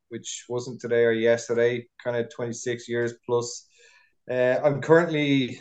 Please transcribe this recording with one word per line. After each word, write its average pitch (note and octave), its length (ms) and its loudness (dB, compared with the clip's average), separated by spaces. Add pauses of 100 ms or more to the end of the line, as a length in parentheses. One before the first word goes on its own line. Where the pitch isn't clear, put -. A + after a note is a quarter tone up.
which - 400 -14
wasn't B2 320 -8
today A#2 240 2
or A#2 80 4
yesterday, A#2 720 0 (160)
kind A#2+ 140 -4
of A#2 120 -4
twenty-six A#2+ 600 -8
years A#2+ 240 -2 (120)
plus. A#2+ 400 -4 (640)
Uh, B2+ 320 2
I'm C#3 200 0
currently D3 800 4